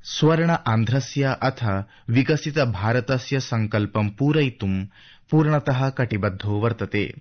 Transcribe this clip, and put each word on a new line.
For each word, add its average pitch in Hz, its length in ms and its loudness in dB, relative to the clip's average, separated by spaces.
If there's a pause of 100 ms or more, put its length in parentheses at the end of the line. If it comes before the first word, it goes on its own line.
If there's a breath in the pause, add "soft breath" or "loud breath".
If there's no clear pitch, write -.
स्वर्ण 160 480 2
आन्ध्रस्य 131 920 0
अथ 110 420 -2 (260 soft breath)
विकसित 147 480 0
भारतस्य 123 800 0
सङ्कल्पं 107 680 0
पूरयितुं 117 800 0 (440 loud breath)
पूर्णतः 147 580 2
कटिबद्धो 104 640 -2
वर्तते। 104 720 -2